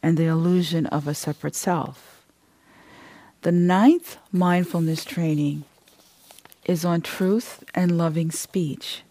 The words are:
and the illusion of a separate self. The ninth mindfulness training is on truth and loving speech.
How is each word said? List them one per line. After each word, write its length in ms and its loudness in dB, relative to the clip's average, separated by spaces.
and 160 2
the 80 2
illusion 600 2
of 200 -4
a 60 -4
separate 420 -6
self. 680 -6
The 80 2
ninth 680 4
mindfulness 760 0
training 600 -2
is 180 0
on 180 0
truth 640 -2
and 220 2
loving 340 0
speech. 800 -6